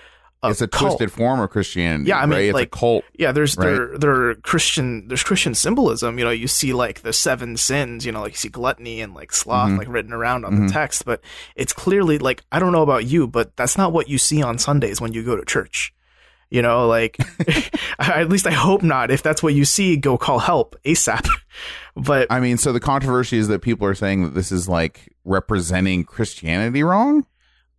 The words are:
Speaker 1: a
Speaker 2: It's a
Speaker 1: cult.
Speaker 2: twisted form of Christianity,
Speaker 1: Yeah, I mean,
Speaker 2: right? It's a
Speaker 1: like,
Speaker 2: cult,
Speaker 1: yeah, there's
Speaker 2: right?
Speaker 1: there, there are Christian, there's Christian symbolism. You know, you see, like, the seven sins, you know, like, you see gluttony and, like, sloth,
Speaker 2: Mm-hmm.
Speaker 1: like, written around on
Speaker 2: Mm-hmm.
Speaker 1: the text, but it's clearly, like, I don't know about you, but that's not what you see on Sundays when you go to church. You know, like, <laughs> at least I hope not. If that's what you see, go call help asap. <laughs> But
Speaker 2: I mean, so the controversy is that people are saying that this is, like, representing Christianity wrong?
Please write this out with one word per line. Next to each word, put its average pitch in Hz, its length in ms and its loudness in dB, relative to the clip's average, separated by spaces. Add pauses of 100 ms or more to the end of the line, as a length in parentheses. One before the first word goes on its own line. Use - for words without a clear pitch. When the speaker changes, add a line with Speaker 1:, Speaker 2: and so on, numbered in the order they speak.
(420)
Speaker 1:
a 117 80 2
Speaker 2:
It's 104 100 -2
a 113 80 0
Speaker 1:
cult. 185 300 0
Speaker 2:
twisted 107 120 0
form 123 300 0
of 98 80 0
Christianity, 85 640 -2
Speaker 1:
Yeah, 190 80 2
I 135 80 0
mean, 151 60 2
Speaker 2:
right? - 80 2
It's 202 120 2
a - 20 2
Speaker 1:
like, 123 160 0
Speaker 2:
cult, 117 320 0 (160)
Speaker 1:
yeah, 131 140 2
there's 143 240 0
Speaker 2:
right? 92 80 2
Speaker 1:
there, 120 320 0
there 143 180 2 (140)
are 117 60 -2
Christian, 123 720 -2
there's 135 140 -4
Christian 185 320 0
symbolism. 123 640 0
You 120 80 0
know, 120 60 0
you 117 160 -2
see, 131 260 0
like, 120 260 -2
the 113 140 -4
seven 123 420 -2
sins, 120 480 -2
you 120 80 -6
know, 110 80 -8
like, 104 120 -8
you - 40 -16
see - 140 -8
gluttony 120 500 -6
and, 98 140 -10
like, 73 180 -20
sloth, 117 380 0
Speaker 2:
Mm-hmm. 98 80 2
Speaker 1:
like, 107 100 -10
written 117 240 -6
around 117 320 -2
on 98 80 -6
Speaker 2:
Mm-hmm. 104 140 4
Speaker 1:
the 95 80 2
text, 151 320 -2
but 120 160 -4 (340)
it's - 160 -4
clearly, 180 460 2
like, 131 240 -2 (100)
I 143 60 0
don't 180 140 2
know 160 100 4
about 143 240 2
you, 143 200 2
but 117 300 -2
that's 123 220 -2
not 175 160 2
what 156 160 0
you 139 80 0
see 151 240 2
on 120 160 -2
Sundays 135 420 0
when 113 140 -6
you 113 100 -6
go 120 100 -2
to 95 120 -4
church. - 480 -4 (560)
You 123 100 2
know, 120 280 4
like, 113 280 2 (420)
<laughs> - 400 -6
at 160 300 0
least 190 180 2
I - 60 0
hope 190 300 2
not. 131 280 2
If 135 120 0
that's 156 200 0
what 151 120 2
you 143 100 4
see, 180 320 2
go 151 220 2
call 131 220 0
help 143 440 0
asap. 135 500 0
<laughs> - 40 -2 (580)
But 135 340 0
Speaker 2:
I 127 100 2
mean, 123 180 2
so 139 140 0
the 120 80 0
controversy 127 580 0
is 107 100 2
that 104 140 0
people 104 240 0
are 98 80 2
saying 98 300 0
that 71 100 -4
this 92 180 -2
is, 92 160 -2
like, 82 460 -2 (100)
representing 92 800 0
Christianity 110 800 -2
wrong? 247 420 2 (540)